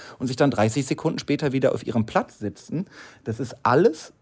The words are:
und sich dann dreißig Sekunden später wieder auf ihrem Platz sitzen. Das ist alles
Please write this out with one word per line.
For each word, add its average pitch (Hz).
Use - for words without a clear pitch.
und 135
sich 135
dann 143
dreißig 113
Sekunden -
später 143
wieder 131
auf -
ihrem 117
Platz -
sitzen. 104
Das 113
ist 123
alles 170